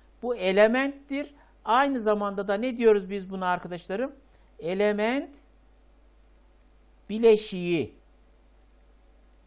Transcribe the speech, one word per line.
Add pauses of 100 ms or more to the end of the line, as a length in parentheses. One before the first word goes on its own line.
(220)
Bu
elementtir. (300)
Aynı
zamanda
da
ne
diyoruz
biz
buna
arkadaşlarım? (460)
Element (1800)
bileşiği (1500)